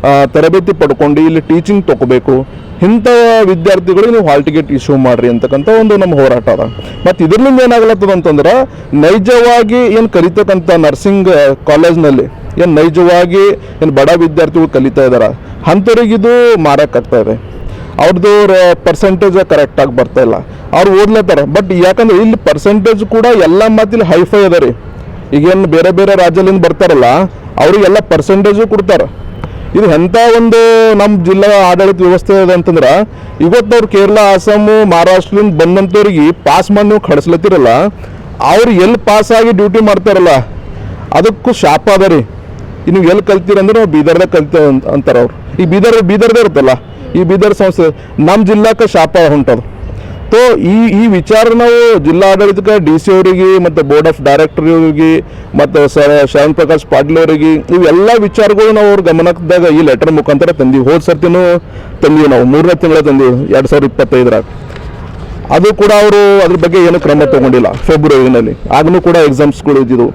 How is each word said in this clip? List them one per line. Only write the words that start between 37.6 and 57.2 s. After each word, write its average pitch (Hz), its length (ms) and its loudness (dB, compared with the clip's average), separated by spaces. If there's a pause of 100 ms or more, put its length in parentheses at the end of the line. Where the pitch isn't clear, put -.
ಅವ್ರು 220 320 2
ಎಲ್ಲಿ 196 260 2
ಪಾಸ್ 214 340 0
ಆಗಿ 226 200 2
ಡ್ಯೂಟಿ 202 280 0
ಮಾಡ್ತಾರಲ್ಲ 196 500 2 (840)
ಅದಕ್ಕೂ 220 400 -2
ಶಾಪ - 360 0
ಅದ 196 140 4
ರೀ. 175 160 2 (720)
"ನೀವು 185 140 0
ಎಲ್ಲಿ 190 180 2
ಕಲ್ತೀರ?" 196 360 0
ಅಂದ್ರೆ, 214 200 0
"ನಾವು 202 120 0
ಬೀದರ್ದಾಗ 160 360 2
ಕಲ್ತೇವೆ" 156 380 0
ಅಂತ 135 220 0
ಅಂತಾರೆ 131 320 -2
ಅವ್ರು. - 420 -4
ಈ 185 40 0
ಬೀದರ್, 202 380 2
ಬೀದರ್ದೇ 214 360 2
ಇರುತ್ತಲ್ಲ, 143 300 0 (520)
ಈ - 20 0
ಬೀದರ್ 190 320 0
ಸಂಸ್ಥೆ 180 340 0 (320)
ನಮ್ಮ 190 240 2
ಜಿಲ್ಲಾಕ್ಕೆ 214 420 2
ಶಾಪ 160 300 0 (120)
ಹೊಂಟದು. 143 460 -2 (580)
So, 247 260 2
ಈ, 208 460 0
ಈ 233 40 2
ವಿಚಾರ 214 480 2
ನಾವು 233 480 2
ಜಿಲ್ಲಾ 175 280 2
ಆಡಳಿತಕ್ಕೆ, 202 480 0
ಡಿ 156 260 0
ಸಿ 196 60 0
ಅವರಿಗೆ, 185 480 2
ಮತ್ತೆ 165 220 -2
Board 147 240 0
of 160 100 0
Director 151 540 0
ಅವರಿಗೆ, 160 520 0 (360)
ಮತ್ತೆ 147 300 0
ಸ-, 147 380 2
ಶ್ಯಾಮ್ 147 300 0
ಪ್ರಕಾಶ್ 160 300 0
ಪಾಟೀಲ್ 147 320 0
ಅವರಿಗೆ, 160 360 0